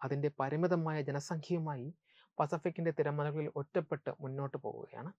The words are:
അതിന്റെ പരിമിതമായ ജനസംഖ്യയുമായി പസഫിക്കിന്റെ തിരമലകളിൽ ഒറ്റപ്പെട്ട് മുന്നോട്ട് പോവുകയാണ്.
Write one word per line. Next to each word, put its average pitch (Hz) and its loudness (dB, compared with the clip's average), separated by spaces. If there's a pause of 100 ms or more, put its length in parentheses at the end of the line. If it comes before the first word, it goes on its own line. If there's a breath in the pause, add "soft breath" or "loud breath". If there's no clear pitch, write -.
അതിന്റെ 143 2
പരിമിതമായ 160 2
ജനസംഖ്യയുമായി 143 -2 (500 soft breath)
പസഫിക്കിന്റെ 165 2
തിരമലകളിൽ 147 0
ഒറ്റപ്പെട്ട് 151 -2
മുന്നോട്ട് 139 -4
പോവുകയാണ്. 117 -8